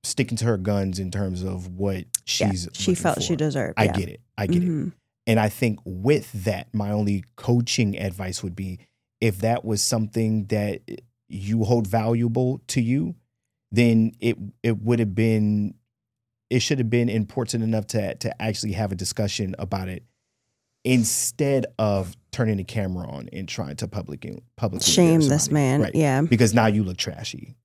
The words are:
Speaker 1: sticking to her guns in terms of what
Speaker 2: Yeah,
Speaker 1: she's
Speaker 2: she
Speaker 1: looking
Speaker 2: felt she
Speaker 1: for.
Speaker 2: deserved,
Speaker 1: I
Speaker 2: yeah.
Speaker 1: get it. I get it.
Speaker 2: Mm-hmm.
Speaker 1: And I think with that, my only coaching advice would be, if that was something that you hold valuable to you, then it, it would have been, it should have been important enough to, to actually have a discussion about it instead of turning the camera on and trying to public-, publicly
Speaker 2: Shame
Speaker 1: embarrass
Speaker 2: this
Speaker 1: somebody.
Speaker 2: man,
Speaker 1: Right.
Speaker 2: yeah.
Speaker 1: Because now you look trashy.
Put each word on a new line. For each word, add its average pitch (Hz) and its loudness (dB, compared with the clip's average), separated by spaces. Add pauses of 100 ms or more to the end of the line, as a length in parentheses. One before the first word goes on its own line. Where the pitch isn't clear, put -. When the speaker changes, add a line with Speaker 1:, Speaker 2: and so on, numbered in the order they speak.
Speaker 1:
sticking 131 -2
to 113 -2
her 113 4
guns 95 0
in 92 -4
terms 92 -2
of 92 -6 (100)
what 95 -2
Speaker 2:
Yeah, 90 -8 (460)
Speaker 1:
she's 87 -4
Speaker 2:
she - 0
Speaker 1:
looking 175 0
Speaker 2:
felt - 0
she - 0
Speaker 1:
for. 156 0
Speaker 2:
deserved, 139 -2
Speaker 1:
I 110 4
Speaker 2:
yeah. 85 2
Speaker 1:
get 90 -2
it. - -16 (180)
I 104 0
get 175 4
it. 180 0
Speaker 2:
Mm-hmm. 156 -2 (380)
Speaker 1:
And 113 6
I 107 4
think 107 -2
with 98 0 (140)
that, 98 -4
my 104 -2
only 104 0 (120)
coaching 120 0
advice 92 -6
would 87 -6
be, 92 -8 (400)
if 101 0
that 110 0
was 107 -2
something 110 0
that 104 -2 (480)
you 104 -2
hold 117 2
valuable 117 0
to - 0
you, 143 0 (580)
then 113 6
it, 117 0 (260)
it 117 0
would 117 2
have 101 0
been, 107 2 (760)
it 123 2
should 139 0
have 117 0
been 120 2
important 113 -2
enough 110 0
to, 101 -2
to - -8
actually 110 -4
have 98 -2
a 92 -4
discussion 95 -4
about 95 -6
it 92 -10 (840)
instead 127 0 (120)
of 101 0 (160)
turning 113 0
the 95 -4
camera 92 -6
on 64 -12
and 92 -10
trying 73 -8
to - -6
public-, - -10 (300)
publicly - 0
Speaker 2:
Shame 180 8
Speaker 1:
embarrass 160 6
Speaker 2:
this 147 4
Speaker 1:
somebody. 147 0
Speaker 2:
man, 135 4
Speaker 1:
Right. - -2
Speaker 2:
yeah. 143 4
Speaker 1:
Because 117 4
now 113 6
you 107 4
look 90 -4
trashy. - -8 (100)